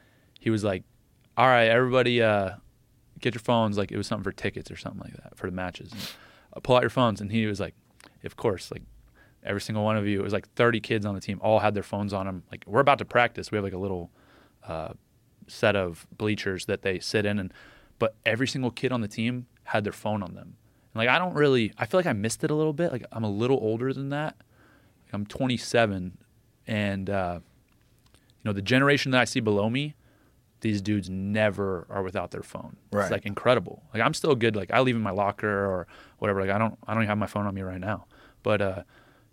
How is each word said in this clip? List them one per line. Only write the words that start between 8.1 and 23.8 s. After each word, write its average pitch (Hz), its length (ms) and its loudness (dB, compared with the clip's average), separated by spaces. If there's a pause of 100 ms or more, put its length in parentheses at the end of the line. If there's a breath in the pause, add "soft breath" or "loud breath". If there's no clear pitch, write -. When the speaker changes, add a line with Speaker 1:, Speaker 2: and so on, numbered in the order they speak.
Speaker 1:
"Of - 140 -14
course, 98 340 -2
like, - 120 -12 (600 soft breath)
every 101 160 -4
single 107 240 -2
one 107 140 2
of 101 100 0
you," 101 140 0
it - 20 -4
was, 101 80 -4
like, 98 220 -2
thirty 120 260 4
kids 107 260 -2
on 101 100 -2
the 92 60 -8
team, 98 200 -6
all 107 180 4
had 104 140 4
their 101 100 -2
phones 101 300 -4
on 95 120 -4
'em. 92 240 -8
Like, - 160 -16
we're 107 140 2
about 135 200 4
to 107 60 -6
practice. 120 460 0
We 110 60 0
have, 101 80 0
like, 95 80 -6
a 90 40 -8
little, 92 320 -6 (540 soft breath)
uh, 80 300 -8 (540)
set 104 280 2
of 90 320 -2 (100)
bleachers 101 500 -4
that 98 160 -2
they 95 160 -2
sit 107 260 0
in. 104 140 0
And, 92 140 -6 (460 loud breath)
but 113 160 0 (100)
every 113 220 0
single 127 240 -2
kid 127 220 -4
on 120 80 -2
the 104 80 -4
team 123 380 -4 (180)
had 107 180 0
their 101 80 -2
phone 107 320 -4
on 90 100 -12
them. - 220 -18 (380 soft breath)
And, - 20 -16
like, 113 140 2
I 147 100 4
don't 180 140 -2
really, 135 440 4
I 120 80 -2
feel 185 120 0
like 180 100 2
I 135 60 0
missed 110 320 -2
it 151 60 -2
a 151 40 0
little 156 180 0
bit. 170 200 -2
Like, 120 180 -8
I'm 113 140 -4
a 107 40 0
little 120 320 2
older 117 300 -2